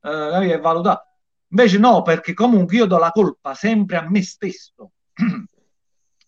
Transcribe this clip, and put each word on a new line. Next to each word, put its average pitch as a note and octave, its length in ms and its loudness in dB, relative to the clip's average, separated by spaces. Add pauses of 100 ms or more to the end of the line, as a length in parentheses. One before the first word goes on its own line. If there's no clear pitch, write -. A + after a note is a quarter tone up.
eh, D3+ 280 -8
capito, F3+ 220 0
è D#3+ 80 -2
valutato. E3+ 440 -2 (440)
Invece G3+ 300 2
no, G#3 240 4
perché E3 300 -2
comunque G#3 440 2
io A#3 100 4
do F3+ 120 0
la E3 120 2
colpa E3+ 440 -2
sempre G3+ 420 -2
a D#3+ 120 -6
me F#3+ 140 0
stesso. - 720 -14 (220)
<clears throat> E3 340 -6 (800)